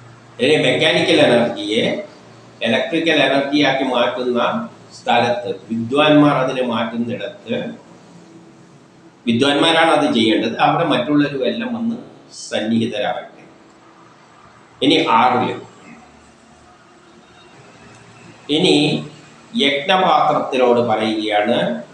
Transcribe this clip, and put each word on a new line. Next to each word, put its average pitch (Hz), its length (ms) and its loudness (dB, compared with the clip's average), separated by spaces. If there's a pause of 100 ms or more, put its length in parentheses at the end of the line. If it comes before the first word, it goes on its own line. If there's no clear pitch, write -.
(400)
അല്ലെ, 139 220 2
മെക്കാനിക്കൽ 160 580 2
എനർജിയെ 117 840 0 (580)
ഇലക്ട്രിക്കൽ 151 480 0
എനർജിയാക്കി 139 760 0
മാറ്റുന്ന 123 840 -2 (340)
സ്ഥലത്ത്, 120 520 0 (160)
വിദ്വാൻമാർ 143 680 2
അതിനെ 131 260 -2
മാറ്റുന്നിടത്ത്, 117 1000 -6 (1600)
വിദ്വാൻമാരാണ് 151 640 2
അത് 143 240 2
ചെയ്യേണ്ടത്. 113 440 0
അവിടെ 156 260 2
മറ്റുള്ളവരും 139 600 0
എല്ലാം 117 280 -4
വന്ന് 113 220 -4 (380)
സന്നിഹിതരാകട്ടെ. 107 1040 -4 (1400)
ഇനി 147 280 2
ആറില്, 120 500 0 (3000)
ഇനി 151 540 2 (520)
യജ്ഞപാത്രത്തിനോട് 143 1200 2
പറയുകയാണ് 110 1000 -2 (120)